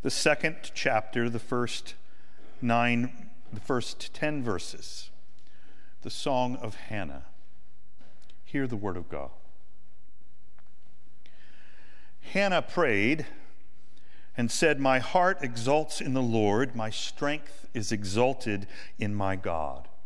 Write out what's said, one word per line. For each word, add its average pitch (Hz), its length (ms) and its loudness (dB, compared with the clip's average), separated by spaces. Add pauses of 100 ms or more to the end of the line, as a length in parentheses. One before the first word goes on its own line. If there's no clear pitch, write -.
the 143 60 0
second - 640 2
chapter, 120 560 2
the 117 80 0
first - 580 0 (640)
nine, 120 680 2 (220)
the 117 80 -2
first - 540 0
ten 151 280 0
verses, - 680 -2 (960)
the 113 60 -2
Song 127 460 2
of 113 200 -2
Hannah. 80 480 -2 (1200)
Hear 139 220 0
the 120 100 0
word 98 180 0
of 87 140 -2
God. 69 220 -2 (3000)
Hannah 190 400 4
prayed 135 640 4 (1120)
and 120 120 2
said, 151 300 4
"My 135 200 6
heart 180 420 4
exults 135 580 2
in 131 140 0
the 131 80 2
Lord, 113 520 4
my 110 160 -2
strength - 840 -2
is 110 180 -2
exalted 104 720 2 (320)
in 107 160 0
my 98 220 0
God." 80 540 -2 (160)